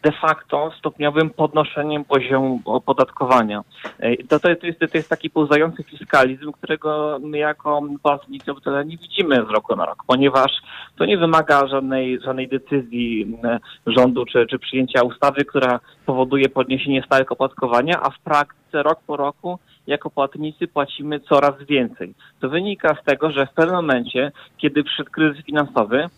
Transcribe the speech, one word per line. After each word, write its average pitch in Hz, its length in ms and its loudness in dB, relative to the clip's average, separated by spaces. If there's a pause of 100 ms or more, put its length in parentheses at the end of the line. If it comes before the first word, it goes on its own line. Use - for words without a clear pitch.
de 208 80 4
facto 156 680 -2
stopniowym 147 500 0
podnoszeniem 151 760 -2
poziomu 131 600 0
opodatkowania. 123 960 0 (380)
E, 117 180 0
to, - 220 0
to, 175 160 2
to 170 120 -10
jest, 165 120 -8
to 165 180 -2
jest 151 120 -4
taki 160 200 -4
pełzający 156 540 2
fiskalizm, 139 680 0
którego 151 720 -4
my 151 160 -8
jako 147 440 -2 (220)
płatnicy 143 480 -2
obywatele 139 340 -4
nie 165 120 -12
widzimy 165 380 -2
z 107 140 2
roku 107 260 0
na 87 100 -2
rok, - 220 -10
ponieważ 131 440 4 (440)
to 165 100 0
nie 202 120 2
wymaga 156 500 4
żadnej, 131 540 -2
żadnej 131 260 -6
decyzji, 117 960 -4
e, 117 160 -2 (280)
rządu 123 380 4
czy, 120 220 2
czy 127 120 -6
przyjęcia 127 440 0
ustawy, 139 420 0
która 127 340 0 (260)
powoduje 135 440 2
podniesienie 135 560 -2
stawek 135 260 2
opodatkowania, 127 720 0
a 139 80 0
w - 100 -10
praktyce 147 640 -2
rok 156 240 0
po 147 100 -6
roku 147 420 -6 (300)
jako 147 200 -4
płatnicy 147 580 -4
płacimy 147 520 -6
coraz 143 500 2
więcej. 117 440 -2 (260)
To 131 100 -4
wynika 180 520 -2
z - 40 -12
tego, 147 260 0
że 139 140 0
w - 80 -20
pewnym 170 220 2
momencie, 135 560 0 (260)
kiedy 143 260 0
przyszedł - 280 -6
kryzys 156 340 -2
finansowy 143 720 0